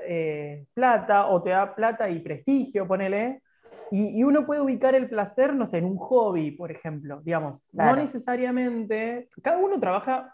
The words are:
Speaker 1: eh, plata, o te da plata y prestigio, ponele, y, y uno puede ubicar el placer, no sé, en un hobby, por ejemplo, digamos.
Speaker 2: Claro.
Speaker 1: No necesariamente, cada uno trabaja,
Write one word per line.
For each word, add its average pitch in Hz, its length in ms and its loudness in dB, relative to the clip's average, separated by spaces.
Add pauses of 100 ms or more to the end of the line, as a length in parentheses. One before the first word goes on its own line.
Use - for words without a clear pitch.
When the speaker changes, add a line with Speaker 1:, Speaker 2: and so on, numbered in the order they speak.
Speaker 1:
eh, 147 580 -6 (100)
plata, 214 520 4
o 180 160 2
te 180 80 -2
da 190 240 0
plata 220 340 0
y 170 120 -4
prestigio, 196 680 -2
ponele, 196 560 -2 (480)
y, 208 300 0
y - 20 4
uno 285 240 4
puede 294 140 -2
ubicar 262 340 2
el 254 140 2
placer, 247 480 0
no 247 100 -2
sé, 175 120 -2
en 170 80 0
un 190 100 -2
hobby, 185 560 2
por 165 180 -12
ejemplo, 147 500 -12
digamos. 156 400 -4 (120)
Speaker 2:
Claro. 180 240 4
Speaker 1:
No 294 60 0
necesariamente, 247 1300 -4 (140)
cada 339 160 2
uno 392 220 2
trabaja, 262 540 -2